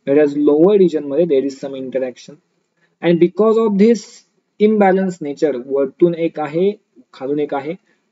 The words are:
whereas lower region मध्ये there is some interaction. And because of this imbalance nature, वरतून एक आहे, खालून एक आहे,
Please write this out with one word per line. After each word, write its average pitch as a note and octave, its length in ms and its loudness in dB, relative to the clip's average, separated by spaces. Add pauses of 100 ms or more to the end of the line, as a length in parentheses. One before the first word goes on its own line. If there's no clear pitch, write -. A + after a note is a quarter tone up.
whereas C#3+ 280 2 (120)
lower E3 300 4
region D3+ 300 2
मध्ये D3+ 180 0
there C#3 240 0
is C3+ 140 -18
some C3+ 160 -10
interaction. C3 580 -8 (640)
And E3+ 220 2
because A3 400 0
of G#3 140 -2
this A3+ 280 2 (540)
imbalance F#3+ 640 2
nature, C#3+ 280 -2 (120)
वरतून C#3 480 0
एक E3 260 -4
आहे, D#3+ 300 -2 (420)
खालून C#3 280 -6
एक C#3+ 140 -4
आहे, C#3+ 200 -8 (380)